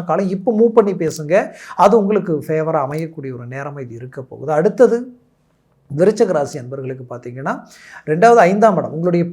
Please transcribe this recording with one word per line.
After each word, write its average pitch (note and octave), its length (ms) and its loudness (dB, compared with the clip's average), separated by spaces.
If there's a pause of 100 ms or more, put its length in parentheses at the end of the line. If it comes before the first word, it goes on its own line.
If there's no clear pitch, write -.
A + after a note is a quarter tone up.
காலம். F#3 260 0
இப்போ G3 140 -4 (100)
மூவ் A3+ 180 4
பண்ணி G3+ 240 4
பேசுங்க, D#3 320 -2 (500)
அது G3+ 180 6
உங்களுக்கு G3 340 -2 (100)
ஃபேவரா D#3 400 -2
அமையக்கூடிய D3+ 520 -8
ஒரு A#2+ 180 -16
நேரமா C#3+ 300 -12
இது A#2 140 -16
இருக்க B2+ 220 -14
போகுது. C3+ 380 -10
அடுத்தது A3 400 4 (920)
விருச்சிக F#3+ 460 0
ராசி C#3+ 240 -4
அன்பர்களுக்கு C3 480 -12
பார்த்தீங்கன்னா, B2+ 460 -10 (560)
ரெண்டாவது A3 360 6
ஐந்தாம் G3+ 340 4
இடம், A#2+ 140 -8
உங்களுடைய E3+ 380 0